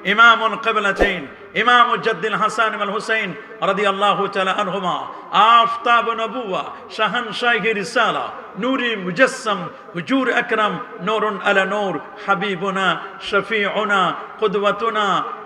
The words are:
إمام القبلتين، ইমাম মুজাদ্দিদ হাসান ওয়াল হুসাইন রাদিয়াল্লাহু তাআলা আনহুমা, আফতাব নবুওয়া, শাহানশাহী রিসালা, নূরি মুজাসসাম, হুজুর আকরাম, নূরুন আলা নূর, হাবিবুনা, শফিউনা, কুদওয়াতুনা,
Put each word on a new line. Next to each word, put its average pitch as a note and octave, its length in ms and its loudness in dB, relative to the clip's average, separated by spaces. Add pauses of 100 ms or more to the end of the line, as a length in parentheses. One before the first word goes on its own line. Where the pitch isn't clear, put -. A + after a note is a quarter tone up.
إمام A3 460 6
القبلتين، G3 720 0 (280)
ইমাম A#3+ 340 6
মুজাদ্দিদ G#3+ 440 -2
হাসান G#3+ 420 0
ওয়াল G3+ 140 -4
হুসাইন G#3 440 -2 (280)
রাদিয়াল্লাহু G3 640 2
তাআলা F#3+ 240 0
আনহুমা, F3+ 560 -2 (240)
আফতাব A3+ 800 4
নবুওয়া, A3 520 -4 (280)
শাহানশাহী A3+ 840 0
রিসালা, F#3+ 580 0 (280)
নূরি A#3+ 360 0
মুজাসসাম, F3+ 760 0 (260)
হুজুর A#3+ 380 0
আকরাম, A3 460 0 (220)
নূরুন G#3 440 -2
আলা G3 200 2
নূর, G3 340 -2 (260)
হাবিবুনা, F#3+ 760 -2 (200)
শফিউনা, G3 920 0 (260)
কুদওয়াতুনা, G#3 840 2 (220)